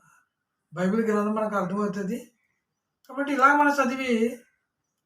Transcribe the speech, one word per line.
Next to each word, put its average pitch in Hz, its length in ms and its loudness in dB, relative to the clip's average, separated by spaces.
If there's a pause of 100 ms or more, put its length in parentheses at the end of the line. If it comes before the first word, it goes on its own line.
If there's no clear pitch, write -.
(720)
బైబిల్ 190 300 0
గ్రంథం 208 320 0
మనకు 214 220 -2
అర్థమవుతుంది. 196 600 -4 (920)
కాబట్టి 277 220 -4
ఇలా 269 220 4
మనం 294 180 4
చదివి 262 400 -2 (920)